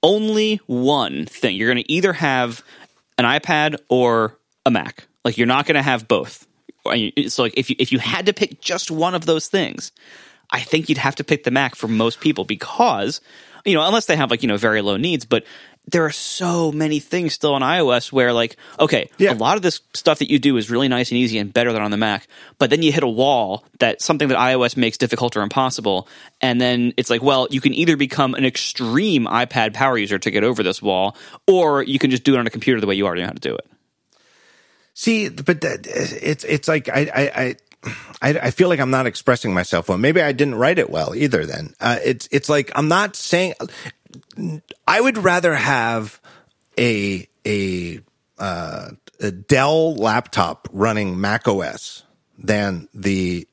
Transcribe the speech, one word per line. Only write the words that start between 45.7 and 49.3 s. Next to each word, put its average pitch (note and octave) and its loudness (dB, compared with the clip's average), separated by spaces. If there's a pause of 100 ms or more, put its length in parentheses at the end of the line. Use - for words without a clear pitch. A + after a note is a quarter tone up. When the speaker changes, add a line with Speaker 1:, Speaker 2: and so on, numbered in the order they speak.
Speaker 2:
a, G2+ -2 (180)
a, F#2 -4 (360)
uh, E2+ -8 (320)
a G#2 -4